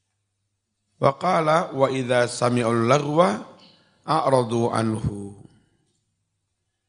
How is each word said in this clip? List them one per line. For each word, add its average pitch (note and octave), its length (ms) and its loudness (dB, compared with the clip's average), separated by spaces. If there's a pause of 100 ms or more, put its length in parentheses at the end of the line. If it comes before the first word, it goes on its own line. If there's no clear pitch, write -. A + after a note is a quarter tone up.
(1000)
Wa C#3 160 2
qala F3 560 0
wa C3+ 160 2
idza B2 400 0
sami'ul A#2 560 0
lagwa D3 640 2 (560)
a'radu B2 640 0
anhu. G#2 800 -6 (1400)